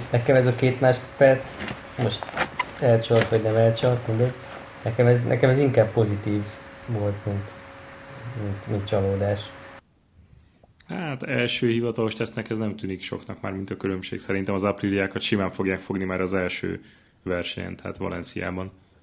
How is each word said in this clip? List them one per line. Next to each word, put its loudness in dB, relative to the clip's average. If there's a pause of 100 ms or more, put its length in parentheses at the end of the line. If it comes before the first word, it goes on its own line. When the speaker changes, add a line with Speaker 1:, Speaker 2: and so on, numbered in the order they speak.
(100)
Speaker 1:
nekem 4
ez 6
a 4
két 2
másodperc, 4 (520)
most 0 (560)
elcsalt 4
vagy 2
nem 2
elcsalt, 4
mindegy. 2 (520)
Nekem 4
ez, 6
nekem 4
ez 6
inkább 4
pozitív 0 (440)
volt, -4
mint, -4 (960)
mint, -6
mint -2
csalódás. 0 (1500)
Speaker 2:
Hát -6
első 0
hivatalos 0
tesznek -6
ez -4
nem -4
tűnik -8
soknak -10
már, -8
mint -6
a -8
különbség. -4
Szerintem -2
az 0
Apriliákat 0
simán 0
fogják -2
fogni -4
már -2
az -2
első -4 (420)
versenyen, -6
tehát -10
Valenciában. -6 (300)